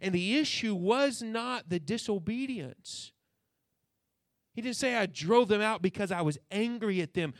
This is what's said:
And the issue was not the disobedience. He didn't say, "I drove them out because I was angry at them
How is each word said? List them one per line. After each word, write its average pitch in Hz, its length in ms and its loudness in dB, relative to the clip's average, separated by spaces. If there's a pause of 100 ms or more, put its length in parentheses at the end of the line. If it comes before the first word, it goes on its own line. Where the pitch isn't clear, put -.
And 185 140 0
the 190 220 2
issue 233 360 0
was 226 480 2
not 226 480 -4
the 175 100 0
disobedience. 214 1300 -6 (1400)
He 233 80 -10
didn't 233 160 -4
say, 254 180 0
"I 214 100 2
drove 185 440 4
them 208 120 4
out 214 200 0
because 190 320 0
I 175 80 0
was 151 160 0 (120)
angry 214 520 0
at 160 120 -6
them 160 260 -2